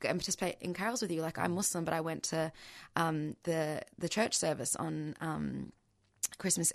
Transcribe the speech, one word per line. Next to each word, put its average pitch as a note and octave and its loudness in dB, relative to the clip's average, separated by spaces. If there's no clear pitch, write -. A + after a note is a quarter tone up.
go - 0
and F3+ 2
participate F#3 0
in F3+ -2
carols A3 0
with G3+ 0
you. D#3+ 0
Like, E3 -2
I'm F3 2
Muslim, F3+ 0
but D#3+ 2
I D#3+ 0
went D#3+ -2
to, D#3+ 0
um, D#3 2
the, D#3 0
the E3+ -2
church A3 2
service D#3 2
on, D#3 -2
um, D3 -4
Christmas F3 2